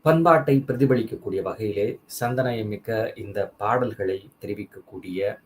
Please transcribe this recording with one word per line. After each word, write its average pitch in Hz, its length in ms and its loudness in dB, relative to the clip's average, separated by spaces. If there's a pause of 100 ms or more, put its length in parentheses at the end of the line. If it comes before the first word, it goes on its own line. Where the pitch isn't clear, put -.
பண்பாட்டை 156 640 6
பிரதிபலிக்கக்கூடிய 120 720 0
வகையிலே 101 580 -4 (200)
சந்தனயமிக்க 113 1000 -2
இந்த 98 280 -4 (100)
பாடல்களை 104 720 -2 (120)
தெரிவிக்கக்கூடிய 98 1040 -8